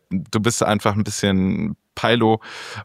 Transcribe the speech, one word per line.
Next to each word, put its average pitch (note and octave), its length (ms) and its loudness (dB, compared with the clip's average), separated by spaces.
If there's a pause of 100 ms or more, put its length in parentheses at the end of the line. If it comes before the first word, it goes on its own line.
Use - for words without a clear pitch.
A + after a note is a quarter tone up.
du F#2+ 300 -2
bist A2 240 0
einfach G#2 320 2
ein G#2+ 80 0
bisschen F#2 720 0 (200)
Pilo A2+ 460 2 (440)